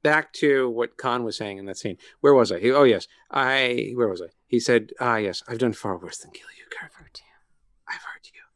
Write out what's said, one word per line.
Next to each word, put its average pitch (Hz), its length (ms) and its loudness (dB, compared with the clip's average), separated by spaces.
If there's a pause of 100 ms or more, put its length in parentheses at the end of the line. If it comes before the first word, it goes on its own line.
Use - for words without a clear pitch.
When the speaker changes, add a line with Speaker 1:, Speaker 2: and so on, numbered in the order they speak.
Speaker 1:
back 151 320 2
to 135 360 2
what 117 260 -4
Khan 123 260 -2
was 110 140 -6
saying 101 220 -10
in 98 80 -14
that 95 100 -10
scene. 95 220 -8 (220)
Where 143 140 6
was 123 160 6
I? 87 100 -4
He, 113 120 2
oh, 143 120 6
yes. 110 220 4 (240)
I, 127 640 -2
where 120 140 0
was 90 140 -6
I? 82 60 -14 (180)
He 123 120 0
said, 117 420 2
"Ah, 120 160 0
yes, 101 300 -4
I've 117 120 -10
done 117 160 0
far 98 240 -6
worse 85 200 -16
than - 140 -20
kill - 160 -20 (100)
you, - 120 -20
Kirk. - 200 -16
Speaker 2:
I've - 40 -20 (100)
hurt - 180 -20
you. - 80 -20 (580)
Speaker 1:
I've - 140 -12
hurt - 320 -18
you. - 60 -20 (160)